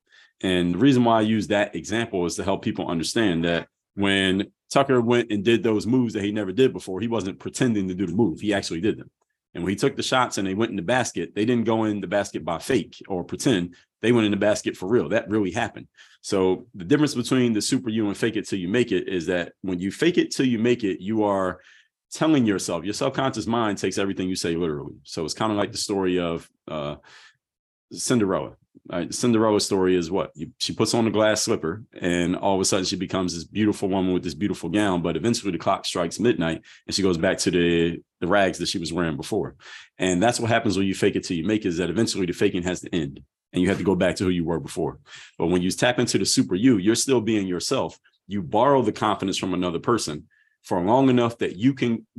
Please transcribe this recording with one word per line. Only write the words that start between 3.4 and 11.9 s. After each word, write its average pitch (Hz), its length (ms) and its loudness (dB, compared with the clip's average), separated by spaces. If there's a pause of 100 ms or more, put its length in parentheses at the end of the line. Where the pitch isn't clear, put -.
that 85 240 0 (240)
when 98 580 0 (200)
Tucker 135 280 4
went 120 320 2
and 101 140 -2
did 113 180 4
those 104 240 2
moves 120 280 2
that 101 80 -2
he 104 100 -2
never 104 180 -4
did 123 220 4
before, 92 260 -8
he 113 80 -4
wasn't 98 320 -4
pretending 104 480 0
to 92 60 -4
do 92 140 -2
the 85 80 -6
move. 110 260 2
He 104 120 0
actually 95 280 -2
did 95 160 0
them. - 120 -16 (440)
And 87 100 -6
when 87 60 -2
he 101 60 0
took 139 200 0
the 113 80 -8
shots 127 360 0
and 98 80 -2
they 95 80 -2
went 110 160 0
in 98 40 -8
the 98 60 -4
basket, 117 540 -2
they 101 100 0
didn't 120 200 2
go 113 200 0
in 104 160 -2